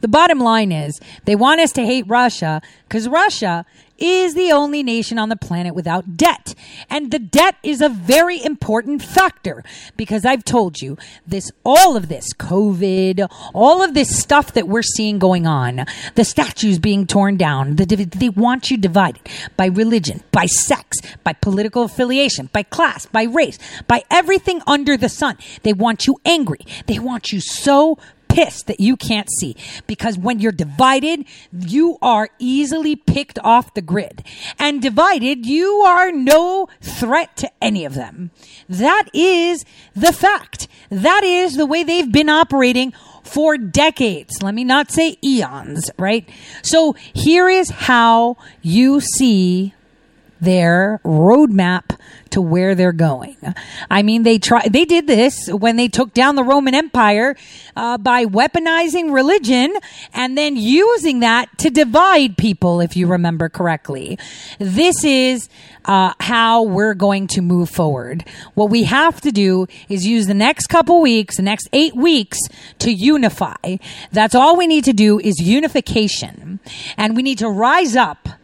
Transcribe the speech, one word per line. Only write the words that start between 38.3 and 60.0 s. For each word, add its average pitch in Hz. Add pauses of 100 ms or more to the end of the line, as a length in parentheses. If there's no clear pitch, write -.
That 294
is 349 (300)
the 320
fact. - (220)
That 311
is 359
the 294
way 320
they've 311
been 269
operating 247 (300)
for 302
decades. 233
Let 196
me 240
not 269
say 320
eons, 147
right? 208 (360)
So 320 (200)
here 349
is 370
how 233 (260)
you 254
see 196 (640)
their 180
roadmap 180 (340)
to 196
where 180
they're 180
going. 165 (520)
I 202
mean, 220
they 226
try, 233
they 240
did 330
this 254
when 226
they 247
took 233
down 269
the 262
Roman 269
Empire, 254 (400)
uh, 240
by 240
weaponizing 320
religion 269 (400)